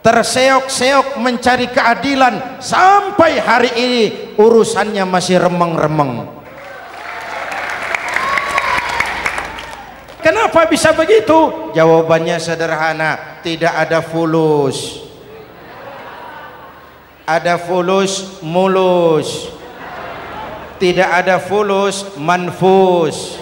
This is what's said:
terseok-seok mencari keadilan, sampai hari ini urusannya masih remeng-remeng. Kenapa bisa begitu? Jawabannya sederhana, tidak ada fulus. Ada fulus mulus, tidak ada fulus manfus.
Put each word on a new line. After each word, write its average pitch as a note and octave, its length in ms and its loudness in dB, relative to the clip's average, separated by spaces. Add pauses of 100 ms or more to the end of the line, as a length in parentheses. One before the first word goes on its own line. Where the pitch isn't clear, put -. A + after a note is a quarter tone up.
terseok-seok C4 1200 2
mencari B3 480 0
keadilan, B3 880 0
sampai F4+ 800 4
hari A#3+ 400 2
ini B3 240 2 (320)
urusannya G#3+ 720 4
masih F#3 320 2
remeng-remeng. D#3 880 0 (4000)
Kenapa E4 440 2
bisa D#4+ 240 2
begitu? D#4+ 800 2
Jawabannya E3 720 4
sederhana, D#3+ 1040 -4
tidak E3 280 -2
ada D#3 280 0
fulus. D#3+ 1040 0 (2250)
Ada E3 320 0
fulus F#3 880 -2
mulus, F3+ 1040 2 (1400)
tidak F3+ 240 2 (160)
ada F3+ 160 2
fulus G3 640 -2 (160)
manfus. F3 1200 2